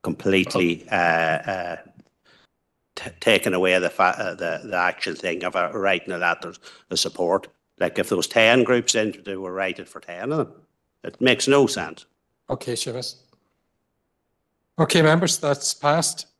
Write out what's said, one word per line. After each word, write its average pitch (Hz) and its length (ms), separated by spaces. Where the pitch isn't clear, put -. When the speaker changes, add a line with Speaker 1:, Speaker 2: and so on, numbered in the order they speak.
Speaker 1:
completely, 90 880
uh, - 40
uh, 85 800
t-, - 140
taking 98 340
away 92 240
the 87 120
fa-, 90 280
uh, 92 160
the, 82 300
the 101 120
actual 87 380
thing 85 300
of, 90 100
uh, 90 180
writing 98 400
a 87 60
letter 85 340
of 90 80
support. 87 500
Like, 87 200
if 95 100
there 101 80
was 85 120
ten 117 340
groups 117 320
in, 107 300
they 98 120
were 95 160
writing 95 320
for - 160
ten 95 320
of 160 60
them. - 140
It - 180
makes 127 280
no 139 180
sense. 80 400
Speaker 2:
Okay, 127 240
Seamus. 123 420
Okay, 160 240
members, 160 360
that's 143 360
passed. - 520